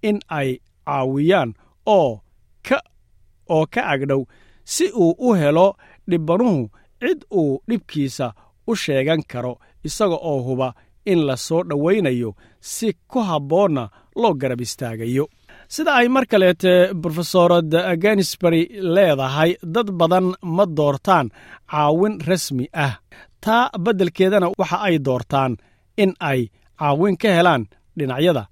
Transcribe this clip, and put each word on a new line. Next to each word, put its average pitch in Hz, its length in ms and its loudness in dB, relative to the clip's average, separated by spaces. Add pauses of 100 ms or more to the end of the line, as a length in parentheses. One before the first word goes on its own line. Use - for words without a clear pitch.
in 214 240 0
ay 143 240 -4 (320)
caawiyaan 143 680 0 (360)
oo 156 340 2 (440)
ka, 254 140 0 (720)
oo 156 180 2
ka - 200 -6
agdhow, 139 360 0 (460)
si - 240 -2
uu 175 240 2
u 247 180 2
helo 170 420 4 (320)
dhibanuhu 170 600 0 (340)
cid 311 260 -2
uu 151 360 -2
dhibkiisa 139 680 -6 (360)
u 233 60 0
sheegan 151 480 -2
karo, 123 320 -10 (260)
isaga 175 360 -2
oo 147 260 -4
huba 127 320 -4 (320)
in 185 180 2
la 131 120 -2
soo 160 280 -2
dhowaynayo, 147 720 -2 (240)
si - 340 -6 (140)
ku - 140 -4
habboonna 156 680 0 (280)
loo 220 180 2
garab 127 260 -4
istaagayo. 120 640 -4 (440)
Sida 302 260 -2
ay 240 140 4
mar 254 180 2
kaleete 180 680 4
Professorad 170 760 0 (320)
Gainsbury 180 600 2 (200)
leedahay, 160 800 2
dad 202 300 -4
badan 180 500 2
ma 180 260 0
doortaan 147 640 0 (400)
caawin 160 500 0
rasmi 143 520 -4
ah. 143 260 -4 (400)
Taa 233 400 0
beddelkeedana 185 800 2
waxa 175 240 -2
ay 180 160 2
doortaan 131 580 -2 (420)
in 190 200 2
ay 135 320 -2 (280)
caawin 156 380 0
ka 226 120 -2
helaan 170 340 4 (340)
dhinacyada 139 560 0